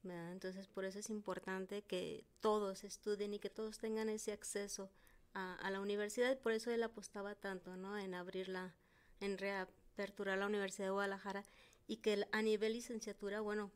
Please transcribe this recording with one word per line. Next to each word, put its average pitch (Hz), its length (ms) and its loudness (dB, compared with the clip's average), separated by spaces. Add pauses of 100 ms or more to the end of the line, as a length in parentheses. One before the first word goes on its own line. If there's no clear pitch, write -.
¿verdad? 175 280 -6
Entonces 190 360 -6
por 190 160 -2
eso 190 160 -2
es 208 100 -6
importante 190 720 -2
que - 420 -2 (160)
todos 208 440 4
estudien 202 500 -2
y 202 60 -4
que 196 100 -4
todos 220 280 -6
tengan 220 300 2
ese 214 240 0
acceso 202 580 -4 (440)
a, 185 220 -2
a 190 140 -2
la 196 100 0
universidad, 208 520 4
y 262 40 4
por 226 160 2
eso 226 180 2
él 233 120 4
apostaba 208 520 -4
tanto, 185 420 -6
¿no? 196 220 -4
En 190 160 -2
abrirla, 185 600 -4 (460)
en 196 160 0
reaperturar 196 1000 -2
la 202 80 4
Universidad 202 400 0
de 190 60 2
Guadalajara 196 520 0 (420)
y 220 100 -2
que 214 180 4
el, 202 180 2
a 214 80 4
nivel 220 320 4
licenciatura, 220 680 -4
bueno, 208 360 0